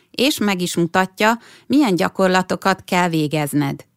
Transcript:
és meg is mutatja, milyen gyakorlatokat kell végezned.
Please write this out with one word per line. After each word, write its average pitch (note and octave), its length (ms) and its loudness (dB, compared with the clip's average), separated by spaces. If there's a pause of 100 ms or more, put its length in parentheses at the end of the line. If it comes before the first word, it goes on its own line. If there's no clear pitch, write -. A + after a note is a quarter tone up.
(120)
és C#4+ 260 0
meg G3 240 -2
is F3 140 -4
mutatja, F#3+ 640 0 (280)
milyen B3 280 2
gyakorlatokat F#3 880 0
kell F3+ 260 0
végezned. D3 760 -2 (120)